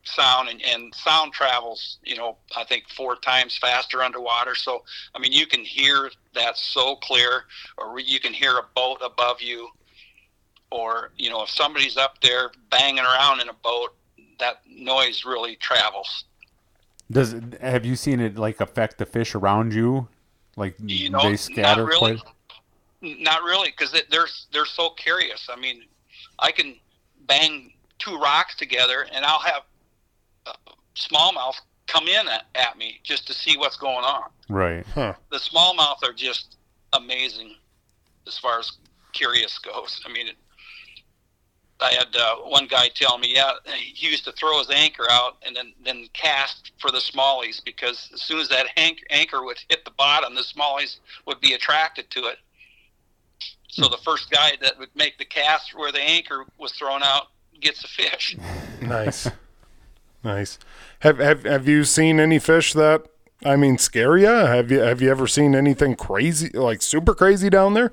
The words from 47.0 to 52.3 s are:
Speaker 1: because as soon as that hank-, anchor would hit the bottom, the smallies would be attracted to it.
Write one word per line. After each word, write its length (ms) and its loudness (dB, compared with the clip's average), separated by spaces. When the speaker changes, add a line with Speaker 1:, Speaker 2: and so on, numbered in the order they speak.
Speaker 1:
because 500 -8
as 80 -12
soon 180 -6
as 100 -4
that 180 0
hank-, 320 0
anchor 340 0
would 140 -10
hit 160 -2
the 80 -16
bottom, 440 0
the 80 -6
smallies 540 -4
would 160 -8
be 120 2
attracted 580 -2
to 160 -6
it. 100 -8